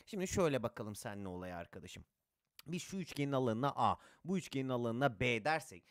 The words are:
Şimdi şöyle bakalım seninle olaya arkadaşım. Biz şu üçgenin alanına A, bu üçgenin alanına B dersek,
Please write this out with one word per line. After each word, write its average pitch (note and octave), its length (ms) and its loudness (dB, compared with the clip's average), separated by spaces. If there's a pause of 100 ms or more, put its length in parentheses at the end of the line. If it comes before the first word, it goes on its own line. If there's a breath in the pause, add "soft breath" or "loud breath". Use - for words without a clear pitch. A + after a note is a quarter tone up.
Şimdi F#3+ 220 -4
şöyle D3 340 4
bakalım G#2+ 320 -4
seninle G2+ 340 -6
olaya F2+ 280 -6
arkadaşım. E2+ 480 -12 (600)
Biz E3+ 160 -4
şu - 140 -8
üçgenin C#3+ 360 -2
alanına C3 440 2
A, A2 200 4 (280 loud breath)
bu F#3 140 0
üçgenin C3+ 300 -2
alanına A#2+ 520 2
B A#2+ 240 4
dersek, D3 460 -2